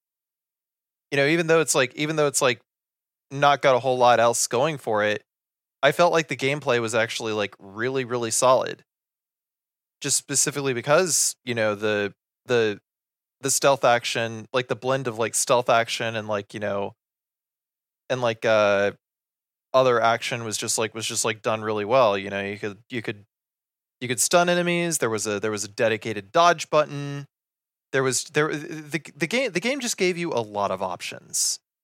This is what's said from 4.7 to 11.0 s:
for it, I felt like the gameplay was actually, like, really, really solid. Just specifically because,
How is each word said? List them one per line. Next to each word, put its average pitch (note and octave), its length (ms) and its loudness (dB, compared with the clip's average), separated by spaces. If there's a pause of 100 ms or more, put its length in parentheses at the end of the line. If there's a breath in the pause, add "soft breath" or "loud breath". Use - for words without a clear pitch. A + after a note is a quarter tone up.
for G#2+ 260 -2
it, G#2 180 0 (600)
I C#3+ 100 6
felt F3 200 4
like E3 160 2
the C3+ 80 -6
gameplay C3+ 440 0
was A2+ 140 -4
actually, A2+ 400 -2
like, G2+ 240 -4
really, A#2 480 -6
really A#2 240 -4
solid. A#2+ 540 2 (1160)
Just C#3 160 -2
specifically C#3 560 -2
because, D3 720 2